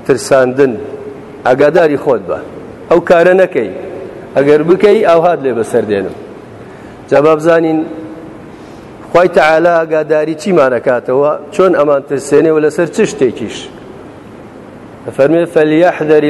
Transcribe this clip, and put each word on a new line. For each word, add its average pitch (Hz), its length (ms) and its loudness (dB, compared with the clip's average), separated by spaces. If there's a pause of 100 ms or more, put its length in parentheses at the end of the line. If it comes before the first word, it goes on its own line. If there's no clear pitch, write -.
ترساندن. 127 720 0 (720)
ئاگاداری 147 580 2
خۆت 117 240 0
بە، 76 100 -6 (520)
ئەو 170 100 4 (100)
کارە 175 320 4
نەکەی، 123 280 -2 (680)
ئەگەر 147 320 4
بکەی 190 400 4
ئاو 170 120 4
هات 165 240 0
لێ 131 140 -2
بەسەر 113 320 -2
دێنم. 95 260 -4 (960)
جا 143 120 4
با 156 140 4
بزانین 160 480 0 (1300)
خوای 175 160 4
تەعالا 170 500 2
ئاگاداری 156 560 -2
چیمان 156 440 0
ئەکاتەوە، 131 540 0 (220)
چۆن 185 240 2
ئەمان 143 300 2
ترسێنێ 147 460 0
و 156 100 2
لەسەر 156 320 -2
چ - 20 0 (120)
شتێکیش. - 480 -4 (1600)
فەرمێ: 156 260 2 (100)
"فليحذر 156 760 2